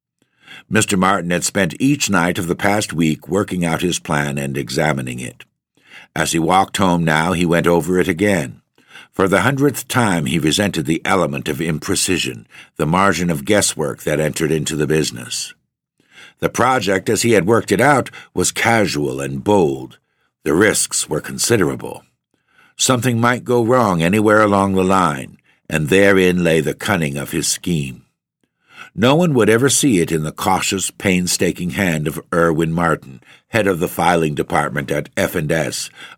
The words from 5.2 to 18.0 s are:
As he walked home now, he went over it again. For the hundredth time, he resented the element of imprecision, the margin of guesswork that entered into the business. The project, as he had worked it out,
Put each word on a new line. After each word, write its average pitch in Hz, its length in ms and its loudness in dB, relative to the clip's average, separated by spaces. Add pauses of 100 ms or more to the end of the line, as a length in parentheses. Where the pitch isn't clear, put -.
As 80 160 -2
he 82 80 0
walked 90 380 2
home 87 260 2
now, 80 300 2
he 87 120 0
went 82 220 2
over 85 320 2
it 87 80 2
again. 87 540 -2 (500)
For 95 160 2
the 90 140 2
hundredth 135 460 0
time, 92 400 0
he 82 120 0
resented 78 460 0
the 80 180 -2
element 78 460 -2
of 71 80 -4
imprecision, 76 880 -4 (320)
the 80 80 -2
margin 90 440 2
of 71 160 -4
guesswork 78 580 -2
that 76 160 -2
entered 76 320 -2
into 78 260 -4
the 73 100 0
business. 65 640 -4 (840)
The - 100 0
project, 107 580 0
as 110 140 0
he 113 120 2
had 90 120 4
worked 107 260 2
it 98 80 2
out, 135 300 2 (240)